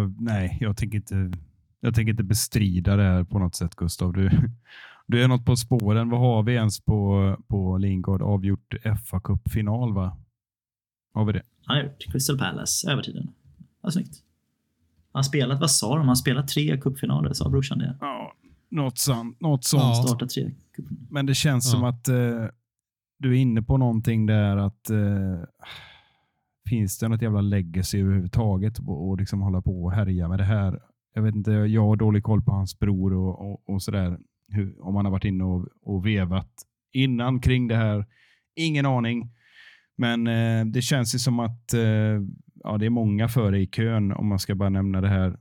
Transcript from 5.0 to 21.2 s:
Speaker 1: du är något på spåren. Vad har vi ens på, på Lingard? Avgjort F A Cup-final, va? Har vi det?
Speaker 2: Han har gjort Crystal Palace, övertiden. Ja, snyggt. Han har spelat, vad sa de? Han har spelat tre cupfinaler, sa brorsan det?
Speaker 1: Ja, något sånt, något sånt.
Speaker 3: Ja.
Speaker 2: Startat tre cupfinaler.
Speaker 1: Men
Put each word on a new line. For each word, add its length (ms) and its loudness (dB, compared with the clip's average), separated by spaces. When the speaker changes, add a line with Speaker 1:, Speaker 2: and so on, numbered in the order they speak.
Speaker 1:
du 160 2
är 40 6
något 180 2
på 100 4
spåren. 540 2
Vad 100 2
har 240 4
vi 100 2
ens 280 0
på, 560 2
på 300 0
Lingard? 440 0
Avgjort 520 -2
F 300 -4
A 60 -2
Cup-final, 760 -2
va? 240 -4
Har 120 0
vi 80 0
det? 100 -4
Speaker 2:
Han 120 -2
har 60 0
gjort 280 -12
Crystal 260 -2
Palace, 540 -4
övertiden. 400 -6
Ja, 80 -2
snyggt. 240 -6
Han 60 -2
har 40 2
spelat, 360 0
vad 120 2
sa 180 0
de? 80 2
Han 100 2
har 80 4
spelat 320 0
tre 340 0
cupfinaler, 520 -2
sa 160 -2
brorsan 280 0
det? 220 -4
Speaker 1:
Ja, 340 -10
något 260 -4
sånt, 440 -4
något 240 0
sånt. 180 2
Speaker 3:
Ja. 100 4
Speaker 2:
Startat 360 0
tre 220 -6
cupfinaler. 340 -12
Speaker 1:
Men 160 -4